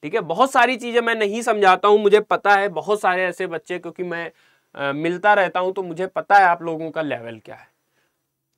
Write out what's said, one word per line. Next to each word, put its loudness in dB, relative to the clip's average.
ठीक -10
है। -2
बहुत 0
सारी 2
चीजें -2
मैं -2
नहीं -2
समझाता 2
हूँ, 6
मुझे 4
पता 2
है 0
बहुत -4
सारे 0
ऐसे -4
बच्चे, -8
क्योंकि -12
मैं, -8
अ, -4
मिलता 0
रहता 0
हूँ -2
तो -8
मुझे -8
पता 2
है 6
आप 2
लोगों -8
का -8
लेवल -8
क्या -20
है, -20